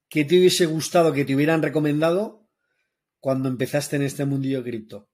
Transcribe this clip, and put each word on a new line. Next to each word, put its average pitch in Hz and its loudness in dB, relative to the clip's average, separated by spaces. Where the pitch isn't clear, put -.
¿qué 151 0
te 175 4
hubiese 180 4
gustado 160 2
que 139 0
te 135 -2
hubieran 156 2
recomendado 156 0
cuando 131 -2
empezaste 135 -4
en 143 0
este 139 -4
mundillo 135 -2
cripto? 110 -12